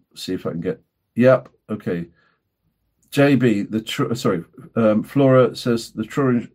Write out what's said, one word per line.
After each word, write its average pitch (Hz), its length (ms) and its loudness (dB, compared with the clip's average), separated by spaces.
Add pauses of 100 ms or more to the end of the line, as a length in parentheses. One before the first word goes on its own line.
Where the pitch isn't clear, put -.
(160)
see - 180 -8
if 92 120 -8
I - 60 -6
can 85 100 -8
get, 90 200 -6 (340)
yep, 127 340 4 (200)
okay. 90 380 -8 (1000)
J 143 260 2
B, 113 280 0
the 110 180 -6
tr-, 117 320 -6
sorry, 95 320 -4 (300)
um, 110 280 2
Flora 131 520 4
says 117 360 -4
the 107 140 -8
Turin, 127 500 -2